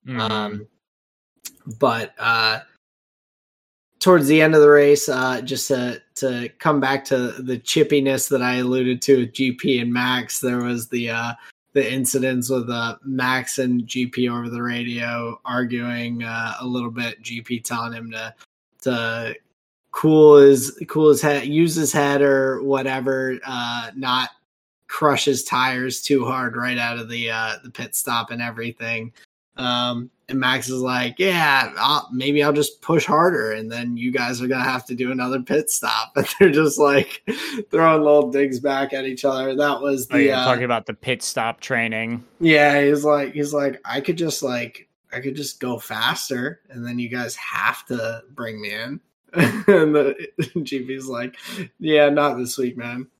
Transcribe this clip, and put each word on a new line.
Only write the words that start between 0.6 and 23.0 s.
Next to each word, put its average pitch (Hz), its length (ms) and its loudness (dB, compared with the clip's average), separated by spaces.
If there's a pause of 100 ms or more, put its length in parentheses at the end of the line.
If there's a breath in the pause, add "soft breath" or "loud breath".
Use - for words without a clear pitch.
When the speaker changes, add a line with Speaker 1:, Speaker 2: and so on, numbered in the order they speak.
Speaker 2:
but, 113 400 0
uh, 113 420 0 (1400)
towards 175 260 6
the 156 160 6
end 156 120 4
of 151 60 8
the 147 80 10
race, 147 400 6
uh, 127 320 -2
just 127 280 -8
to, 123 340 -4 (120)
to 120 440 -4
come 151 200 2
back 135 280 0
to 123 260 0
the 127 260 -8
chippiness 135 680 0
that 131 140 0
I 123 140 0
alluded 127 460 0
to 135 180 6
with 117 120 -4
G 131 200 -2
P 127 260 -2
and 120 120 -2
Max, 123 500 -2
there 123 220 -2
was 120 260 -6
the, 120 200 -4
uh, 117 240 -6 (400 loud breath)
the 123 180 0
incidents 127 600 -2
with, 123 180 -2
uh, 117 340 -6
Max 127 560 -4
and 123 280 -2
G 127 200 -4
P 123 220 -4
over 120 220 -6
the 120 120 -8
radio 120 840 -8
arguing, 120 760 -4
uh, 113 380 -6
a 127 60 -10
little 123 240 -4
bit. 117 320 -8
G 120 180 -10
P 117 200 -8
telling 117 340 -8
him 117 160 -14
to, 110 240 -12 (480 soft breath)
to 113 520 -4 (560)
cool 156 460 10
his, 139 500 8
cool 156 220 4
his 143 140 6
head, 143 240 0
use 156 280 2
his 156 180 -2
head 143 280 2
or 135 420 2
whatever, 131 840 -2